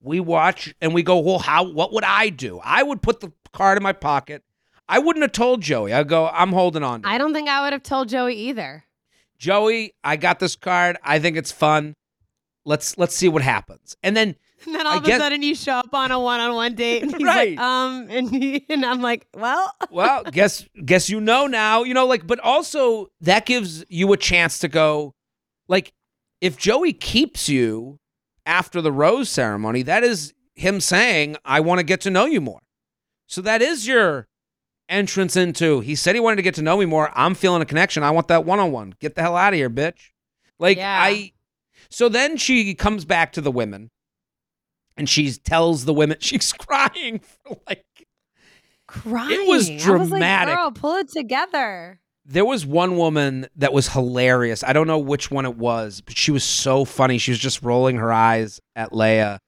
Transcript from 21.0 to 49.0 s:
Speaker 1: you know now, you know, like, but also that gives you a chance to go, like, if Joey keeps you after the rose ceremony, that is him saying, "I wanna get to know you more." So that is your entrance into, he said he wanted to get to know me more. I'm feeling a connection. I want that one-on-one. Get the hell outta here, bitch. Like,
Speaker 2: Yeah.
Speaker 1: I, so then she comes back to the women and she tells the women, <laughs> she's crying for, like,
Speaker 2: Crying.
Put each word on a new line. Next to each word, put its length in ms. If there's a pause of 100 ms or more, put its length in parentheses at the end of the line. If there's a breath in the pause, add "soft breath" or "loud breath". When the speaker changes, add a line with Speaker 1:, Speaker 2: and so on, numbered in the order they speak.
Speaker 1:
you 120
know 260
now, 360
you 100
know, 120
like, 220
but 120
also 680 (140)
that 240
gives 440
you 240
a 40
chance 420
to 80
go, 460 (540)
like, 260 (480)
if 160
Joey 360
keeps 540
you 520 (460)
after 360
the 100
rose 380
ceremony, 540
that 200
is 300 (220)
him 260
saying, 640
"I 140
wanna 240
get 180
to 80
know 160
you 160
more." 200 (680)
So 140
that 200
is 260
your 400 (600)
entrance 480
into, 440
he 160
said 200
he 60
wanted 140
to 80
get 120
to 60
know 160
me 80
more. 300
I'm 180
feeling 280
a 40
connection. 380
I 80
want 160
that 180
one-on-one. 540
Get 160
the 80
hell 120
outta 200
here, 140
bitch. 420 (480)
Like, 180
Speaker 2:
Yeah. 240
Speaker 1:
I, 300 (580 soft breath)
so 180
then 300
she 380
comes 280
back 300
to 80
the 100
women 380 (1080)
and 140
she 220
tells 540
the 80
women, 240
<laughs> 40
she's 320
crying 680
for, 380 (100)
like, 160 (1040 soft breath)
Speaker 2:
Crying. 440